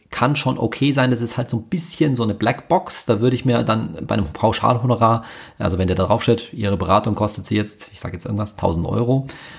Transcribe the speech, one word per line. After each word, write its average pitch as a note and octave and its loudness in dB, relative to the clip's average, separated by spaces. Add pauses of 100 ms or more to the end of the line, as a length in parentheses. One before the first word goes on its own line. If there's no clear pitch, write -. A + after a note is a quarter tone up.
(100)
kann C3+ 0
schon - -2
okay C#3 0
sein. B2+ 2
Das A#2+ 0
ist A#2 -4
halt B2 -4
so A#2 -2
ein G#2+ -6
bisschen D#3+ 0
so A#2 -2
eine G#2+ 0
Blackbox. - 0
Da A2 2
würde B2 4
ich - -6
mir A#2+ 2
dann G#2+ -2
bei G#2+ 0
einem G2+ 0
Pauschalhonorar, A#2 2 (340)
also F#2 0
wenn F#2 2
der F#2 2
da F#2 2
draufsteht, - 0
Ihre G2+ -2
Beratung G2 2
kostet G2+ -4
Sie - -2
jetzt, - -4
ich - -18
sag F#2 -8
jetzt F2+ -12
irgendwas, G#2 -4
tausend E2+ 0
Euro, B2+ 0 (320)